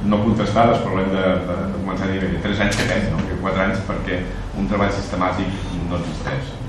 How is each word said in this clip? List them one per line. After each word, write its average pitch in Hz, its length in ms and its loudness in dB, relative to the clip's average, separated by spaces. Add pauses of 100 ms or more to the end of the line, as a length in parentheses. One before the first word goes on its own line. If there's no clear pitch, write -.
no 104 180 4
contrastades, 113 560 4
però - 140 -2
haurem 95 180 2
de, 95 140 2 (240)
de, 90 80 -2 (160)
de 95 100 -4
començar 95 240 -2
a 95 60 0
dir, 95 320 0
"Tres 101 180 0
anys 104 140 2
que - 100 2
tens, 107 240 0
no? - 60 0 (100)
Que 92 140 -2
quatre 95 240 2
anys", - 240 0
perquè 90 320 -2 (360)
un 98 140 0
treball 101 240 2
sistemàtic 92 560 -2 (380)
no 87 100 -2
existeix. 135 560 -4 (140)